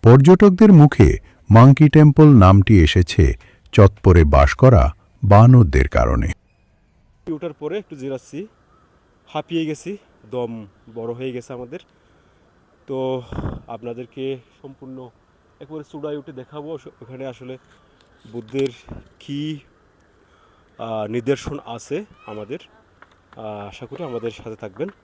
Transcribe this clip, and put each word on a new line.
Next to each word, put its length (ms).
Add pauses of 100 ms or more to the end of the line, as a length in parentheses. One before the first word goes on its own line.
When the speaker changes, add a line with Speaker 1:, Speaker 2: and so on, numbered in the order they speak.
Speaker 1:
পর্যটকদের 720
মুখে 440 (320)
মাঙ্কি 400
টেম্পল 380
নামটি 560
এসেছে 500 (380)
চত্বরে 520
বাস 300
করা 400 (300)
বানরদের 640
কারণে। 440 (1000)
Speaker 2:
ওঠার 220
পরে 240
একটু 180
জিরাচ্ছি, 520 (800)
হাঁপিয়ে 380
গেছি, 320 (340)
দম 360 (280)
বড় 180
হয়ে 180
গেছে 220
আমাদের। 260 (1080)
তো 340 (460)
আপনাদেরকে 720 (240)
সম্পূর্ণ 480 (500)
একবারে 320
চূড়ায় 260
উঠে 140
দেখাবো 460
স-, 100 (140)
ওখানে 260
আসলে 300 (720)
বুদ্ধের 380 (500)
কী, 400 (1160)
আহ, 280
নিদর্শন 600
আছে 400 (200)
আমাদের। 340 (760)
আহ, 320
আশা 180
করি 180
আমাদের 280
সাথে 240
থাকবেন। 340 (140)